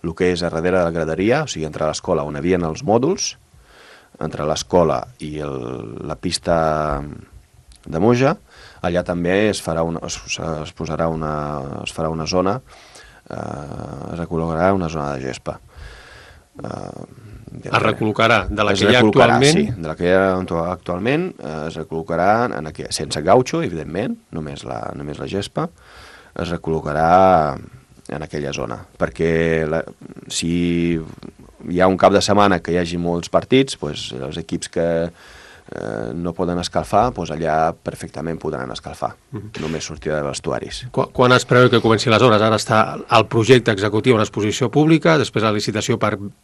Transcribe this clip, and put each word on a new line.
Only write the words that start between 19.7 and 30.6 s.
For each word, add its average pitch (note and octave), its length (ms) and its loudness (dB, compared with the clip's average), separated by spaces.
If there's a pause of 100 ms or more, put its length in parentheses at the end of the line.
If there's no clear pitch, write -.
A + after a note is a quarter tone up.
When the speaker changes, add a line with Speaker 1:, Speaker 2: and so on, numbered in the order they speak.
Speaker 1:
de D#2 60 -6
la D#2 100 -6
que F2 80 -2
hi F2+ 80 4
ha F#2+ 120 4 (100)
actu-, F2+ 240 -2 (100)
actualment, F#2+ 540 -2 (180)
eh, D2 120 -8 (120)
es E2 100 -8
recol·locarà E2 520 -2 (180)
en D#2 240 -6
aqu-, - 240 -12
sense D#2 320 -6
gautxo, B2+ 400 4
evidentment, F2 480 -6 (160)
només D2 340 -10
la, A#1+ 140 -8 (160)
només C#2+ 240 -10
la C#2 80 -8
gespa, G2+ 400 -4 (720)
es E2+ 160 -4
recol·locarà D#2+ 560 0 (1000)
en D2+ 120 -8
aquella D2 320 -6
zona, A#1 240 -8 (200)
perquè E2 680 0
la, D#2+ 160 -2 (480)
si E2+ 220 -4 (1160)